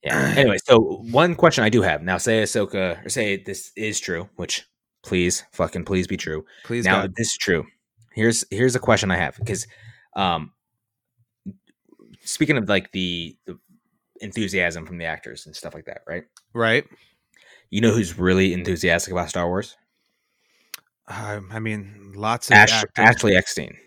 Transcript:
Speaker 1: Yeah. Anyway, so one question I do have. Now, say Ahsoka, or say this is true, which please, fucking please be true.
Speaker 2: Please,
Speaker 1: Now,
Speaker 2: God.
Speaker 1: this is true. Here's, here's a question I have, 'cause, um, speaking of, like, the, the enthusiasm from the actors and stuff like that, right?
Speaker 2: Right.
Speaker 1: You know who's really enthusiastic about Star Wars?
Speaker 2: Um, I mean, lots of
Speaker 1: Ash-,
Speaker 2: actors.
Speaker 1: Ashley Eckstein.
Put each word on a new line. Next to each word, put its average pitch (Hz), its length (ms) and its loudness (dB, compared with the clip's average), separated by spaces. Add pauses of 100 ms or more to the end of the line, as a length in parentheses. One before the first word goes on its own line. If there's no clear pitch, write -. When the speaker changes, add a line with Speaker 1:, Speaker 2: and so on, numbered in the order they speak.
Speaker 1:
Yeah. 67 340 0
Anyway, 113 280 4
so 123 140 8 (320)
one 160 240 4
question 147 300 4
I 107 60 4
do 110 120 4
have. 80 200 0
Now, 90 160 -2
say 113 240 2
Ahsoka, 95 640 -2
or - 40 -10
say 104 340 -2
this - 340 -12
is 107 240 -4
true, 87 360 -6
which - 280 -8 (380)
please, 90 500 0
fucking 85 320 -4
please 92 220 -2
be 95 100 -6
true. 78 280 -8 (200)
Speaker 2:
Please, 117 200 -4
Speaker 1:
Now, 95 180 4
Speaker 2:
God. 95 140 -6
Speaker 1:
this 113 120 -2
is - 80 -6
true. 85 300 -2 (480)
Here's, 110 360 0
here's 120 260 0
a - 40 0
question 104 300 2
I 87 60 2
have, 85 280 -4
'cause, - 220 -6 (500)
um, 85 360 -2 (1700)
speaking 143 340 0
of, 104 120 -4
like, 98 240 0
the, 87 440 -6 (100)
the 90 120 -16 (640)
enthusiasm 90 680 -4
from 87 120 -14
the 85 80 -10
actors - 400 -12
and 78 100 -20
stuff - 180 -16
like 78 120 -18
that, - 200 -18
right? 87 180 -10 (300)
Speaker 2:
Right. 117 300 2 (840)
Speaker 1:
You 101 100 -2
know 113 120 6
who's 98 260 -2
really 92 340 4
enthusiastic 87 600 -2
about 87 180 -4
Star 87 180 -4
Wars? 95 280 -6 (1300)
Speaker 2:
Um, 104 440 -10
I 113 60 -8
mean, 104 560 -8
lots 110 360 -4
of 104 60 8
Speaker 1:
Ash-, 110 280 8
Speaker 2:
actors. - 120 -12
Speaker 1:
Ashley 107 400 6
Eckstein. - 400 -2 (100)